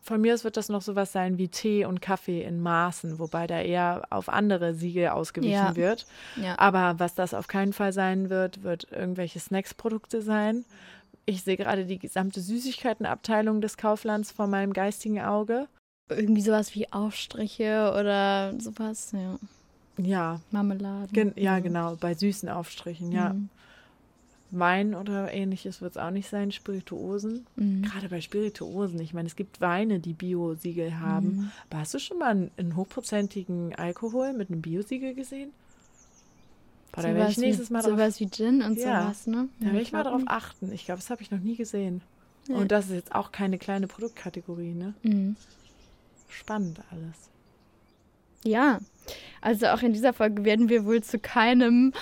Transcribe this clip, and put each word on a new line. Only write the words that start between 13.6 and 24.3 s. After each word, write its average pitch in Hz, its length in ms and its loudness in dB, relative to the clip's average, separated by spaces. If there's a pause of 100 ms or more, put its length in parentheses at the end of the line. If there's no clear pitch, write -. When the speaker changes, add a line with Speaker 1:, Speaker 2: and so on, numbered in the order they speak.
Speaker 1:
des 214 160 -4
Kauflands 214 540 0
vor 208 160 -2
meinem 196 260 0
geistigen 208 480 -2
Auge. 214 460 0 (420)
Speaker 2:
Irgendwie 214 320 4
sowas 214 340 2
wie 208 160 -4
Aufstriche 214 1080 0
oder 196 600 2
sowas, 220 540 -8
ja. 185 260 -4 (580)
Speaker 1:
Ja. 175 440 0 (100)
Speaker 2:
Marmeladen. 202 640 -2
Speaker 1:
Gen-, 208 240 4
ja, 196 220 4
Speaker 2:
Mhm. 185 40 0
Speaker 1:
genau, 170 320 -2
bei 170 180 -2
süßen 196 360 -2
Aufstrichen, 175 640 -8
ja. 190 160 2
Speaker 2:
Mhm. 196 200 -4 (1000)